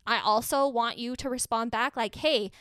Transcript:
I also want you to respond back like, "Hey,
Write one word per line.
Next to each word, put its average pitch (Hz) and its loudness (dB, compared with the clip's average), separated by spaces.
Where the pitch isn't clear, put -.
I 220 2
also 240 2
want 233 -2
you 240 -6
to - -4
respond 240 -2
back 233 -2
like, 226 -2
"Hey, 247 2